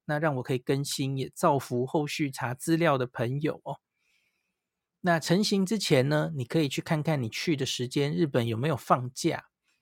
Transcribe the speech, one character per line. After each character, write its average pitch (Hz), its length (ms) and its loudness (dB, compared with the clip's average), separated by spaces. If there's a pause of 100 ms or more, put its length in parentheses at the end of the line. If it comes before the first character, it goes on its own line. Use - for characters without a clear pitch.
那 147 160 -2
让 151 160 2
我 127 80 -2
可 139 100 -2
以 127 40 2
更 139 260 0
新， 135 340 -4
也 131 160 -4
造 160 240 4
福 123 260 -2
后 147 220 0
续 143 240 -4
查 127 240 -4
资 165 220 0
料 160 200 4
的 123 120 -2
朋 127 320 -4
友 151 240 -4
哦。 143 160 -10 (1200)
那 170 180 4
成 175 240 2
行 196 220 2
之 214 140 0
前 139 300 4
呢， 151 260 0
你 131 100 -4
可 165 160 0
以 147 80 2
去 156 140 -6
看 151 200 0
看 151 180 0
你 117 80 -2
去 151 280 -2
的 135 80 -2
时 123 240 -4
间， 143 240 0
日 170 140 2
本 127 200 0
有 113 100 -2
没 127 120 -2
有 151 80 0
放 127 360 0
假， - 340 -2 (360)